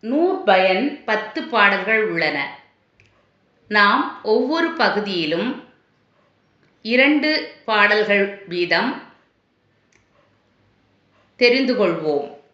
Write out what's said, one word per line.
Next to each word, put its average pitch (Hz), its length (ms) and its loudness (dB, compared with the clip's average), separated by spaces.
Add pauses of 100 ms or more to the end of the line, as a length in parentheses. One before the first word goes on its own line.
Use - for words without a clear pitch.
நூற்பயன் 226 1040 0
பத்து 214 380 -6
பாடல்கள் 202 640 0
உள்ளன. 151 480 -4 (1080)
நாம் 208 560 2
ஒவ்வொரு 254 480 0
பகுதியிலும் 196 920 -2 (1200)
இரண்டு 285 760 0 (100)
பாடல்கள் 208 840 0
வீதம் 175 560 -2 (2250)
தெரிந்து 247 380 2
கொள்வோம். 160 640 -2 (160)